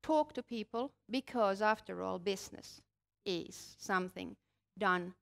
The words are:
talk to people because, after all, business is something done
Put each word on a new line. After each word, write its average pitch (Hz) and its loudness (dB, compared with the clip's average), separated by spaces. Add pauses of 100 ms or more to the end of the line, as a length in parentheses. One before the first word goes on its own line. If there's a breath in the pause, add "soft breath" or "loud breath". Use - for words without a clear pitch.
talk 302 4
to 247 -4
people 233 -6 (180)
because, 208 2
after 214 2
all, 185 -2
business - -4 (420)
is - -4
something 185 -2 (420)
done 180 2